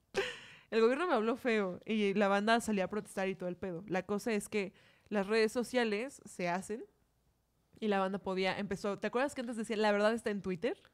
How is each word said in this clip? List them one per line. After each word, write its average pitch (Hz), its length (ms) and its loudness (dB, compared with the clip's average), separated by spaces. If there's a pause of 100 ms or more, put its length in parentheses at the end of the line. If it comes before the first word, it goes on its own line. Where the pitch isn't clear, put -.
(720)
"El 220 100 2
gobierno 262 260 4
me 339 80 2
habló 226 220 2
feo", 214 500 0
y 208 280 2
la 202 140 4
banda 208 320 4
salía 208 240 0
a 180 60 -2
protestar 202 380 -4
y 190 60 -4
todo 185 140 -6
el 175 80 -6
pedo. 185 320 -8
La 180 160 -2
cosa 208 280 -2
es 208 160 -2
que 202 240 -4 (360)
las 202 180 0
redes 220 260 2
sociales 233 720 -2
se - 240 -6
hacen 190 360 -4 (960)
y 220 80 0
la 202 120 4
banda 190 180 0
podía, 185 400 0
empezó, 202 400 -4
¿te - 80 -4
acuerdas 247 280 -2
que 269 60 -6
antes 240 160 -6
decía, 220 200 -4
"La 214 160 4
verdad 208 220 4
está 226 160 -2
en 202 120 -4
Twitter"? 190 340 -2 (180)